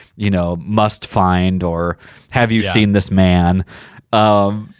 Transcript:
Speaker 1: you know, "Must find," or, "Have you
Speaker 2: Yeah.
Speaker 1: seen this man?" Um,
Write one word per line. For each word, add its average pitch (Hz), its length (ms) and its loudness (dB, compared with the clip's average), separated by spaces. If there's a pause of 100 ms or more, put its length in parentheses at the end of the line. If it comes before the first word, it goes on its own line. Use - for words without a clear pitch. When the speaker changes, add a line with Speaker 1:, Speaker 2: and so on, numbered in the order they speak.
(160)
Speaker 1:
you 104 140 -2
know, 87 280 0
"Must 107 500 -4
find," 92 560 0
or, 85 340 -4 (320)
"Have 120 220 0
you 113 100 0
Speaker 2:
Yeah. 98 100 -4
Speaker 1:
seen 104 200 2
this 101 180 0
man?" 90 560 2 (460)
Um, 107 680 0